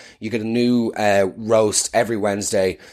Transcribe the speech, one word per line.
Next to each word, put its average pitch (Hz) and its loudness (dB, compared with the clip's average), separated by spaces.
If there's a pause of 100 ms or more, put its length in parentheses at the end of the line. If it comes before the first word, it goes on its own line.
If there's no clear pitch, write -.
(220)
You 110 -8
get 113 -4
a 107 -6
new, 120 0
uh, 101 2
roast 110 2
every 113 0
Wednesday, 101 -2 (160)